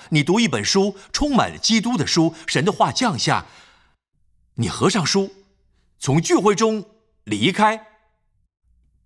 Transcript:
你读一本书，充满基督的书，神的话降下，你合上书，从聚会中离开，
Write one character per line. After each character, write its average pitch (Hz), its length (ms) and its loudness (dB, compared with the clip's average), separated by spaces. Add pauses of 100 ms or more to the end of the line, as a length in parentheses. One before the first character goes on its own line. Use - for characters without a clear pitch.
你 151 120 2
读 190 200 2
一 233 40 2
本 113 180 -2
书， 196 340 0 (160)
充 285 200 -2
满 92 240 0
基 220 220 0
督 240 160 -2
的 139 100 -2
书， 160 300 0 (100)
神 147 200 -2
的 202 80 2
话 170 180 0
降 208 260 -2
下， 110 280 -2 (1120)
你 117 120 -4
合 - 220 0
上 170 160 0
书， 196 280 -2 (640)
从 147 240 0
聚 180 140 0
会 208 180 4
中 220 360 0 (340)
离 107 300 0
开， 214 340 0 (1200)